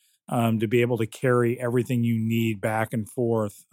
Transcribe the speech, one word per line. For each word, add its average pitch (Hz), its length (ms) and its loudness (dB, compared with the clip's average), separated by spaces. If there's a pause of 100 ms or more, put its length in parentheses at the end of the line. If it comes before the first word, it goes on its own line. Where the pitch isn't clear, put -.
(280)
um, 113 320 0
to 113 80 0
be 120 140 4
able 120 160 0
to 110 80 -2
carry 123 540 0
everything 120 440 0
you 117 140 0
need 113 420 0
back 110 320 -2
and 107 160 -6
forth, 117 640 -2